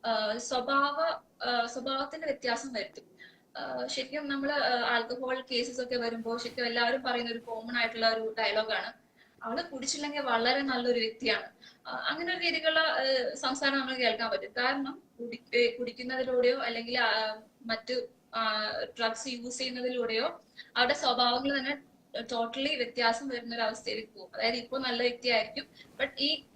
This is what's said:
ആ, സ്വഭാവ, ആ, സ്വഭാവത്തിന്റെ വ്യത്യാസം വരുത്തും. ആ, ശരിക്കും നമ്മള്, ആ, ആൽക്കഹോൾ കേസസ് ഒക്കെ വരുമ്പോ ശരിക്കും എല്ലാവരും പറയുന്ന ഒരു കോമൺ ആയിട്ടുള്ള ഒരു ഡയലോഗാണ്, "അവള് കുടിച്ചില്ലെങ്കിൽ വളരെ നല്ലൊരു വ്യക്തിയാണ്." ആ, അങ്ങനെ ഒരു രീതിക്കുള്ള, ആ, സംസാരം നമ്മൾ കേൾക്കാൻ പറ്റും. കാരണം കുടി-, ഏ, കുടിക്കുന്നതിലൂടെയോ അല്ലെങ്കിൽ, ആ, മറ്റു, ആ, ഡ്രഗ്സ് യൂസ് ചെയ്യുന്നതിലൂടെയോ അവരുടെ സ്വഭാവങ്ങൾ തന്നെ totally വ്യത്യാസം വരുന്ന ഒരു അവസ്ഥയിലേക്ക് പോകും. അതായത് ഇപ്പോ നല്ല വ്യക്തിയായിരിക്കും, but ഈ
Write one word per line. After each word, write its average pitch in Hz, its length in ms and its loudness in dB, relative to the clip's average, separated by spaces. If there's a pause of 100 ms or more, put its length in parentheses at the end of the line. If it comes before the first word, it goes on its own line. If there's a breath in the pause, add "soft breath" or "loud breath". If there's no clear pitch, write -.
ആ, 220 320 2
സ്വഭാവ, 277 800 0 (300)
ആ, 240 160 2
സ്വഭാവത്തിന്റെ 269 640 -4
വ്യത്യാസം 254 460 -2
വരുത്തും. - 360 -8 (480 loud breath)
ആ, 254 300 -4
ശരിക്കും 269 400 -4
നമ്മള്, 277 240 0
ആ, 247 380 2
ആൽക്കഹോൾ 254 640 0
കേസസ് 247 300 -2
ഒക്കെ 247 140 -2
വരുമ്പോ 233 420 -2
ശരിക്കും 240 280 -4
എല്ലാവരും 240 380 2
പറയുന്ന 240 280 -2
ഒരു 233 80 -6
കോമൺ 233 380 -6
ആയിട്ടുള്ള 226 320 2
ഒരു 220 300 -2
ഡയലോഗാണ്, 214 540 0 (500 soft breath)
"അവള് 247 200 -2
കുടിച്ചില്ലെങ്കിൽ 285 560 -4
വളരെ 247 420 4
നല്ലൊരു 247 380 2
വ്യക്തിയാണ്." 220 500 0 (380 loud breath)
ആ, - 40 -8 (180)
അങ്ങനെ 349 280 -2
ഒരു 349 80 -2
രീതിക്കുള്ള, 320 340 4
ആ, 269 560 2
സംസാരം 277 440 2
നമ്മൾ 262 140 -2
കേൾക്കാൻ 233 360 2
പറ്റും. 196 280 -2
കാരണം 269 460 0 (160)
കുടി-, 240 360 -8
ഏ, 233 220 6
കുടിക്കുന്നതിലൂടെയോ 247 840 2
അല്ലെങ്കിൽ, 233 400 -2
ആ, 220 400 2 (260)
മറ്റു, 226 440 -4 (260)
ആ, 220 340 0 (300)
ഡ്രഗ്സ് 226 280 0
യൂസ് 247 300 -6
ചെയ്യുന്നതിലൂടെയോ 247 840 -2 (340 loud breath)
അവരുടെ 247 160 6
സ്വഭാവങ്ങൾ 254 680 2
തന്നെ 277 220 -4 (400)
totally 247 540 -2
വ്യത്യാസം 233 520 0
വരുന്ന 233 280 -6
ഒരു 233 60 -2
അവസ്ഥയിലേക്ക് 220 480 -4
പോകും. - 260 -18
അതായത് 233 200 2
ഇപ്പോ 247 220 -4
നല്ല 247 240 0
വ്യക്തിയായിരിക്കും, 240 640 0 (340 loud breath)
but - 80 0 (100)
ഈ 294 240 0 (120)